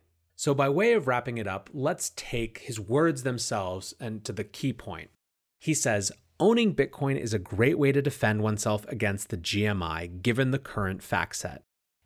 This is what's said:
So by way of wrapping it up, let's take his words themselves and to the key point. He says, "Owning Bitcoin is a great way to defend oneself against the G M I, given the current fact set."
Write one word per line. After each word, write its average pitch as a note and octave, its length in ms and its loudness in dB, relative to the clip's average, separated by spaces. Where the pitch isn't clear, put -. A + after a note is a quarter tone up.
So C#3+ 200 0
by C#3 140 2
way G3 240 4
of G3 140 2
wrapping B2 320 0
it G#2 80 -4
up, G2 260 -6
let's D3 440 -4
take - 420 -6
his A2 220 -10
words C3+ 420 2
themselves G#2 760 -4
and A2 260 -8
to - 80 -6
the G2+ 120 -6
key C3 280 -4
point. E2 380 -10
He D#3+ 120 0
says, A2 400 0
"Owning A3 340 6
Bitcoin C#3 420 0
is A2 180 -4
a G#2 40 2
great A#2 400 2
way C#3 140 6
to C#3 100 4
defend G#2+ 400 2
oneself G#2+ 460 0
against G2+ 400 -2
the - 80 -4
G G2+ 300 0
M G2+ 180 2
I, D#2+ 220 -4
given A2+ 440 0
the C3+ 80 0
current F#2+ 440 -4
fact - 340 -2
set." - 260 -8